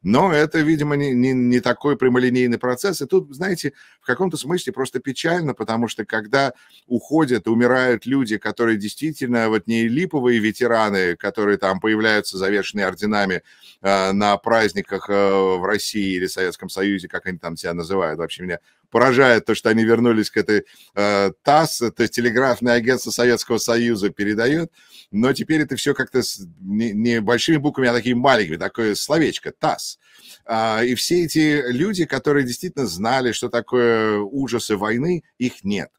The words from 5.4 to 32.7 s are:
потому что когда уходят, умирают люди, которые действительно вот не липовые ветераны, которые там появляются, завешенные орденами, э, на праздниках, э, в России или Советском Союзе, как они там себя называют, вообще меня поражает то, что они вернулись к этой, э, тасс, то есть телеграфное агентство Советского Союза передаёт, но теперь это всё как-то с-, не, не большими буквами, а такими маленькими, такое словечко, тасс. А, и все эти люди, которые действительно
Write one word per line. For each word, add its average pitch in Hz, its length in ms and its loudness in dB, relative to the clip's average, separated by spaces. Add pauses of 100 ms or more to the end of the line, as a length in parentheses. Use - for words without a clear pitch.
потому 113 360 -2
что 104 160 -8
когда 117 480 0 (340)
уходят, 123 600 0
умирают 120 600 2
люди, 123 300 -2
которые 113 400 0
действительно 120 720 -2
вот 110 180 -2
не 113 220 0
липовые 127 500 0
ветераны, 107 760 2
которые 101 400 0
там 95 240 0
появляются, 107 560 0
завешенные 98 500 -2
орденами, 98 560 -2 (380)
э, 95 320 2
на 101 240 2
праздниках, 101 720 -2
э, 101 40 0 (440)
в 90 80 -4
России 101 500 -2
или 90 120 -2
Советском 90 420 -6
Союзе, 98 400 -4
как 92 180 -8
они 90 120 -8
там 82 180 -10
себя 87 160 -6
называют, 85 460 -4
вообще 85 240 -8
меня 87 160 -8 (320)
поражает 123 540 6
то, 110 100 0
что - 140 -2
они 113 160 4
вернулись 113 460 4
к - 60 -2
этой, 107 280 0 (300)
э, 101 360 2 (120)
тасс, 151 360 4
то 117 240 0
есть 107 120 0
телеграфное 120 580 2
агентство 120 380 0
Советского 120 480 2
Союза 117 500 0
передаёт, 113 640 -2 (400)
но 120 220 2
теперь 156 280 -2
это 135 140 -4
всё 139 180 -2
как-то 131 300 -2
с-, 98 240 -10 (140)
не, 104 320 -2
не 117 280 0
большими 120 360 2
буквами, 135 320 0
а 117 40 0
такими 120 260 0
маленькими, 110 380 2
такое 101 380 -2
словечко, 147 560 -2
тасс. - 460 -6 (480)
А, 113 380 0
и 123 120 0
все 175 300 0
эти 151 460 2
люди, 175 340 -2
которые 139 400 0
действительно 139 420 -6